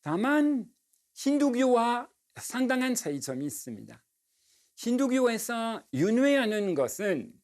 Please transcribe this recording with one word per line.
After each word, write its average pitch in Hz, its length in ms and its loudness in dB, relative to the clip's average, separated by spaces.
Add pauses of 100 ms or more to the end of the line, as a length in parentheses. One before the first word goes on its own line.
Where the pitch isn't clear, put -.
다만 269 640 0 (480)
힌두교와 254 920 2 (280)
상당한 254 600 0
차이점이 139 500 -6
있습니다. 113 560 -12 (760)
힌두교에서 240 1080 0 (100)
윤회하는 214 800 2
것은 196 600 -2 (100)